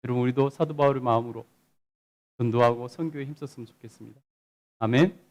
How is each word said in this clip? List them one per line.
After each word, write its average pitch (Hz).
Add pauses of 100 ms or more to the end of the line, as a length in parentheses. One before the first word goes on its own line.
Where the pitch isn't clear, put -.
여러분, 123
우리도 131
사도 151
바울의 139
마음으로 117 (920)
전도하고 120
선교에 151
힘썼으면 135
좋겠습니다. 110 (600)
아멘. 127 (120)